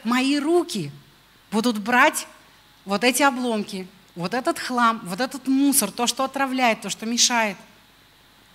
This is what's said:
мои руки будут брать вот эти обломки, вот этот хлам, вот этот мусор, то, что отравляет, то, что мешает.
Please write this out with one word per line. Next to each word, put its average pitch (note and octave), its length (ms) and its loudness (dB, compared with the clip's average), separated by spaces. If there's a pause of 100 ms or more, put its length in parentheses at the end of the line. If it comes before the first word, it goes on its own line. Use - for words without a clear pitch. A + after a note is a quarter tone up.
мои B3+ 340 0
руки C#4+ 540 0 (580)
будут A3 280 0
брать B3 500 2 (560)
вот G3+ 220 -2
эти C4 180 4
обломки, A3+ 640 -2 (280)
вот F3+ 180 -4
этот C4 260 -2
хлам, A#3 460 0
вот F#3 160 -8
этот C4+ 260 -6
мусор, C4+ 420 2
то, A#3+ 180 -2
что C4+ 180 -2
отравляет, C4 560 0
то, G3 80 -8
что - 160 -8
мешает. A3+ 500 0 (1000)